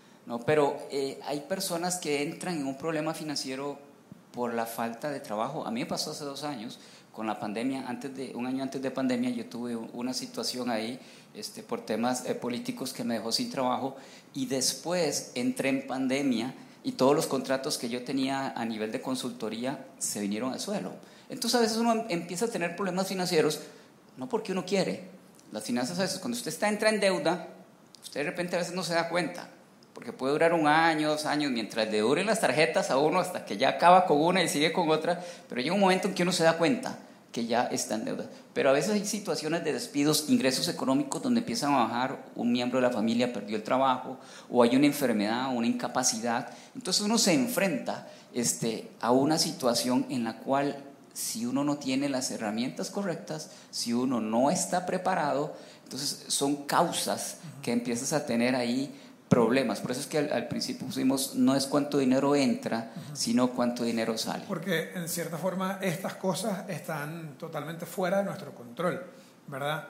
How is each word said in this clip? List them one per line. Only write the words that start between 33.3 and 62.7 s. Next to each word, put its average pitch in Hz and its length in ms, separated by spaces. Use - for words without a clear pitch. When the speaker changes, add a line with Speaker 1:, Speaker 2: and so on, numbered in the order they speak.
Speaker 1:
que 104 140
ya 131 120
acaba 180 360
con 147 160
una 180 200
y 165 60
sigue 147 240
con 160 180
otra, 160 320
pero - 100
llega 151 160
un 208 60
momento 190 260
en 185 60
que 180 100
uno 180 80
se 170 140
da 165 120
cuenta 160 420
que 117 120
ya 117 200
está 127 300
en 110 100
deuda. 101 200
Pero 135 160
a 135 40
veces 160 180
hay 208 140
situaciones 165 580
de 151 100
despidos, 143 560
ingresos 127 400
económicos 139 520
donde 120 200
empiezan 131 320
a 139 60
bajar, 123 460
un 120 160
miembro 123 280
de 123 80
la 120 60
familia 113 400
perdió 104 240
el 104 60
trabajo, 131 540
o 120 140
hay 120 120
una 139 120
enfermedad, 123 680
una 117 140
incapacidad. 120 800
Entonces 185 280
uno 214 140
se 202 160
enfrenta, 104 760
este, 117 560
a 113 100
una 139 260
situación 127 720
en 127 140
la 113 140
cual 139 460
si - 320
uno 135 200
no 143 120
tiene 135 300
las 131 240
herramientas 113 580
correctas, 165 640
si - 240
uno 123 280
no 117 280
está 180 360
preparado, 165 680
entonces - 460
son 143 360
causas - 720
que 120 120
empiezas 120 400
a 147 120
tener 123 300
ahí 127 420
problemas. 117 540
Por - 100
eso 131 80
es - 80
que 156 100
al, 147 160
al 120 140
principio 120 400
pusimos, 131 480
no 131 200
es 135 120
cuánto 143 320
dinero 135 360
entra, 117 600